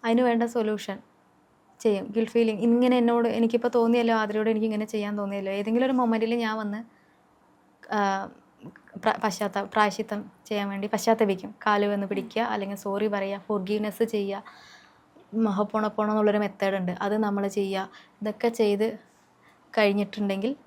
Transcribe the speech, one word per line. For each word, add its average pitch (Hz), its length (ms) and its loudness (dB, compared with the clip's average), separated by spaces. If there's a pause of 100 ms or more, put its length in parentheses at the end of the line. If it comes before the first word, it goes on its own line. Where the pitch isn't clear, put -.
അതിന് 233 200 4
വേണ്ട 233 220 4
സൊല്യൂഷൻ 214 520 -2 (840)
ചെയ്യും. 202 320 2
ഗിൽറ്റ് 226 220 0
ഫീലിംഗ് 226 280 2
ഇങ്ങനെ 240 360 4
എന്നോട്, 233 300 4
എനിക്കിപ്പോൾ 233 460 2
തോന്നിയല്ലോ 233 420 4
ആതിരയോട് 214 340 0
എനിക്കിങ്ങനെ 214 360 0
ചെയ്യാൻ 208 300 -4
തോന്നിയല്ലോ, 196 360 -4
ഏതെങ്കിലും 226 360 2
ഒരു 262 100 2
മൊമെന്റിൽ 226 380 2
ഞാൻ 226 220 -2
വന്ന്, 214 220 -6 (1000)
ആ, - 160 -4 (1000)
പ്ര-, - 200 0
പശ്ചാത്ത-, 196 500 -2
പ്രായശ്ചിത്തം 208 500 0 (240)
ചെയ്യാൻ 202 240 -4
വേണ്ടി 196 200 -6
പശ്ചാത്തപിക്കും. 208 720 2
കാല് 208 280 2
വന്ന് 202 200 -2
പിടിക്കുക, 208 360 -4
അല്ലെങ്കിൽ 202 360 -4
സോറി 202 300 -2
പറയുക, 196 380 -4
ഫോർഗീവ്നെസ് 208 680 -2
ചെയ്യുക, 196 280 -4 (1000)
മഹോപോണോപോണോ 214 720 0
എന്നുള്ളൊരു 208 300 2
മെത്തേഡ് 196 340 -2
ഉണ്ട്, 180 240 -2
അത് 202 180 -2
നമ്മൾ 202 300 0
ചെയ്യുക. 196 340 -4 (360)
ഇതൊക്കെ 214 300 -2
ചെയ്ത് 214 400 2 (840)
കഴിഞ്ഞിട്ടുണ്ടെങ്കിൽ 202 800 0 (140)